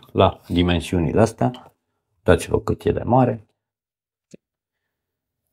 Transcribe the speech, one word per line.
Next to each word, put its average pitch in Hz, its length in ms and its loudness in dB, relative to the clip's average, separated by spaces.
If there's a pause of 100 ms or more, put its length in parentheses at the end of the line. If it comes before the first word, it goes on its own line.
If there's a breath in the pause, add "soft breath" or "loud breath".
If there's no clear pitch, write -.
(120)
la 98 360 2
dimensiunile 85 720 0
astea. - 540 -4 (420)
Uitați-vă - 420 0
cât - 260 -4
e 101 60 0
de 98 120 -6
mare. 117 440 0 (2000)